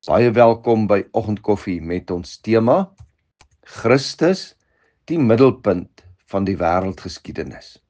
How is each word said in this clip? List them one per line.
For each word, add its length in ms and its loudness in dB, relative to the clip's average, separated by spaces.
Baie 240 2
welkom 560 2
by 140 2
Oggendkoffie 720 -4
met 320 -8
ons 240 -12
tema, 460 0
Christus, 840 -2
die 80 -2
middelpunt 840 2
van 160 -2
die 80 -2
wêreldgeskiedenis. 1200 -6